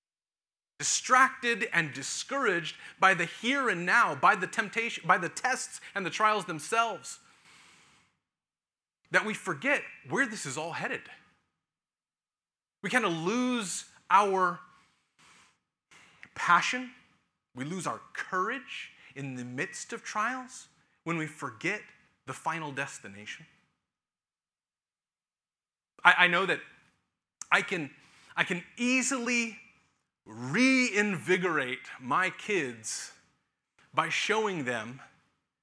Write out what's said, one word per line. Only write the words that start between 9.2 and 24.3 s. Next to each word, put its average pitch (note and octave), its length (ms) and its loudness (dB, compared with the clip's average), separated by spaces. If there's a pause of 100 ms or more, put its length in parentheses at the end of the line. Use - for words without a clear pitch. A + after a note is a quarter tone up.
we G#3+ 100 -2
forget G3 480 -2 (260)
where A#3 180 2
this G#3+ 200 -8
is C3+ 120 -6
all D#3+ 140 -6
headed. F#3 300 -6 (1800)
We G3 80 -4
kinda A#3 160 4
lose G3+ 760 -2 (260)
our F#3+ 480 4 (1800)
passion. B3 560 2 (680)
We B2+ 80 -6
lose E3 220 -6
our A2+ 140 -4 (140)
courage A3 760 -4 (240)
in C#3 220 -8
the B2 80 -8
midst C3 480 -8
of A3+ 100 -10
trials B3 640 -6 (380)
when E3 120 -2
we D#3 100 -4
forget D3+ 560 -8 (440)
the C3+ 60 -10
final D#3+ 400 -4
destination. G#2+ 760 -10 (2500)